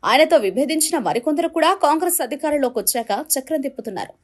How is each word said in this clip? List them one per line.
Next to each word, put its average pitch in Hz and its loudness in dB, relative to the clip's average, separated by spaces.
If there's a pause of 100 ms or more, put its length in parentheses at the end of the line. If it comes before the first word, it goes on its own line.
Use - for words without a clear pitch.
ఆయనతో 311 4
విభేదించిన 285 0 (100)
మరికొందరు 302 0
కూడా 320 4 (140)
కాంగ్రెస్ 320 2
అధికారంలోకి 277 -2
వచ్చాక 226 -4 (220)
చక్రం 277 -4
తిప్పుతున్నారు. 208 -10 (120)